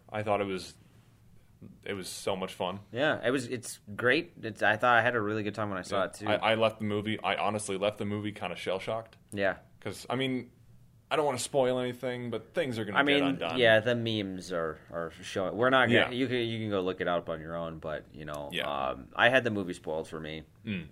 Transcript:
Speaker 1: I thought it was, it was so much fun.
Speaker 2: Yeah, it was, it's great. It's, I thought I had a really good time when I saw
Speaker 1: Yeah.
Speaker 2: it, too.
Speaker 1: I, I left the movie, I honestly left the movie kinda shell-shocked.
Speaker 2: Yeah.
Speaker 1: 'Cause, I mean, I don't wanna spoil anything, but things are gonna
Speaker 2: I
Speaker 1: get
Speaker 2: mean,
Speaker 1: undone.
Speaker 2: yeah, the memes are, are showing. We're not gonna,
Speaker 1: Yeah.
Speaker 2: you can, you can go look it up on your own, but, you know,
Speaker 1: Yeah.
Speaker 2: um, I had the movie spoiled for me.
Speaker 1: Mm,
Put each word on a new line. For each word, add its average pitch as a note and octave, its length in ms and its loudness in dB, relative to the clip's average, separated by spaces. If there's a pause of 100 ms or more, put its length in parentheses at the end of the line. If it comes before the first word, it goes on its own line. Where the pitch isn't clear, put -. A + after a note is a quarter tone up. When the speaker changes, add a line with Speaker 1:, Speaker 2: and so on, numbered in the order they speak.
(120)
Speaker 1:
I G#2+ 120 -2
thought G2+ 180 2
it G2+ 60 0
was, F#2 260 -6 (1120)
it - 80 -6
was F#2 140 -8
so - 280 -4
much F#2+ 180 -6
fun. F#2+ 260 -4 (120)
Speaker 2:
Yeah, C3 340 0
it B2 60 2
was, C3+ 160 0
it's - 320 -10 (160)
great. B2+ 460 0
It's, G#2+ 220 -6
I G#2 140 6
thought A#2+ 200 6
I A2+ 40 8
had A#2+ 140 2
a A2 60 2
really G#2 220 0
good G2+ 120 -4
time G#2+ 140 -4
when F#2+ 80 -4
I F2+ 60 -6
saw G2+ 160 -2
Speaker 1:
Yeah. F#2 60 2
Speaker 2:
it, - 100 -6
too. G#2 120 -8
Speaker 1:
I, G#2+ 240 4
I A2+ 40 4
left A2 240 2
the G#2+ 60 -2
movie, G#2 380 -2
I F#2+ 120 2
honestly G2+ 420 -2
left G#2 200 0
the G#2+ 80 -4
movie G#2 260 -4
kinda F2 240 -8
shell-shocked. A2 600 -4 (140)
Speaker 2:
Yeah. G2 240 0 (260)
Speaker 1:
'Cause, G2 280 -10
I A#2+ 60 -2
mean, C3 340 -2 (640)
I C#3 40 0
don't D3+ 100 2
wanna B2+ 140 0
spoil B2+ 400 2
anything, B2 500 -4
but A2+ 240 -6
things C3 240 -2
are A2 80 -2
gonna G2+ 120 -4
Speaker 2:
I C#3 40 8
Speaker 1:
get C#3 40 2
Speaker 2:
mean, C#3+ 180 4
Speaker 1:
undone. E2+ 340 0
Speaker 2:
yeah, A2+ 220 8
the A#2+ 160 4
memes G2 560 -2
are, E2 260 -2 (140)
are E2 200 -6 (120)
showing. F2+ 340 -2
We're B2 140 4
not B2+ 160 6
gonna, A#2+ 60 4
Speaker 1:
Yeah. F#2+ 180 6
Speaker 2:
you B2 160 0
can, B2 100 -2
you A2+ 220 -2
can A2 100 -4
go G2 120 2
look F#2 200 -2
it E2+ 60 -2
up F2 220 0
on D#2+ 120 -6
your E2 140 -8
own, E2 240 -6
but, D#2 340 -6
you D2+ 120 -12
know, D2 260 -8
Speaker 1:
Yeah. D2 180 -2
Speaker 2:
um, C2 460 -2
I A#2 140 6
had B2+ 140 4
the A#2 60 -2
movie F#2+ 240 -2
spoiled D#2+ 340 -6
for D#2+ 120 -10
me. D#2 240 -8 (220)
Speaker 1:
Mm, F2+ 260 -6